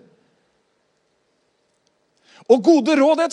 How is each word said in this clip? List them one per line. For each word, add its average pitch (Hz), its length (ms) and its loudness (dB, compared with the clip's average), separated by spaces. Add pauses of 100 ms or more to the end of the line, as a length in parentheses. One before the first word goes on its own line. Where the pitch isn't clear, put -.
(2500)
Og 233 160 0
gode 311 320 0
råd, 294 240 0
det 330 120 -4